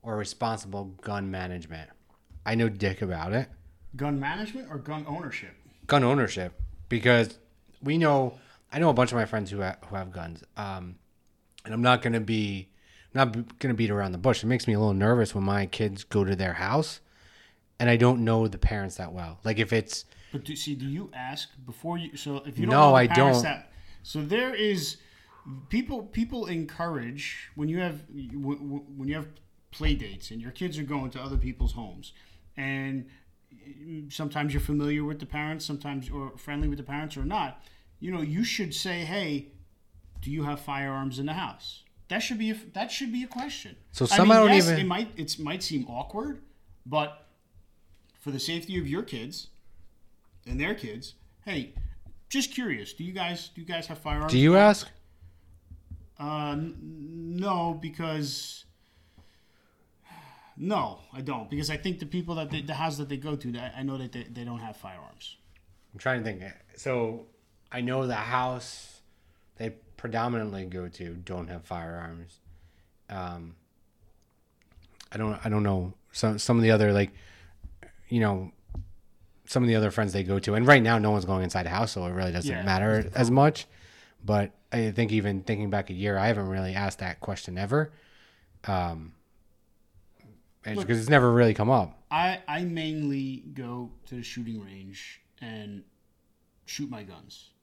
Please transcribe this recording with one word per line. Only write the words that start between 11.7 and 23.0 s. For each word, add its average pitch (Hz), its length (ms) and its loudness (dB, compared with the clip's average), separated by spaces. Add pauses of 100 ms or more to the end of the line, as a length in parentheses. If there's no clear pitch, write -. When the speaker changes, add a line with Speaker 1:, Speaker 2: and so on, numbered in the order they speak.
Speaker 1:
I'm 117 80 0
not 123 200 8
gonna 117 180 2
be, 104 480 -2 (460)
I'm 135 40 0
not 127 140 4
b-, 113 260 -6
gonna 127 160 0
beat 110 160 2
around 101 220 0
the 90 60 -6
bush. 110 240 4
It 107 40 -2
makes 113 200 2
me 113 60 4
a 104 60 4
little 107 160 4
nervous 110 400 4
when 98 100 0
my 98 220 2
kids 101 380 -4
go 101 200 2
to 95 100 2
their 92 200 -2
house, 123 460 0 (800)
and 120 120 4
I 120 60 8
don't 120 280 6
know 113 240 4
the 98 100 -4
parents 98 380 0
that 90 160 -8
well. 87 320 -10
Like, 107 140 0
if 110 160 2
it's - 320 -2 (260)
Speaker 2:
But 139 120 -8
do, 143 120 -8
see, 147 180 -6
do 131 120 -8
you 165 260 -6
ask 127 380 -10 (160)
before 165 320 -8
you? 160 180 -10
So 143 200 -6 (100)
if 117 120 -10
you 110 80 2
don't 117 60 6
Speaker 1:
No, 139 140 10
Speaker 2:
know - 60 12
the - 20 12
Speaker 1:
I 123 140 10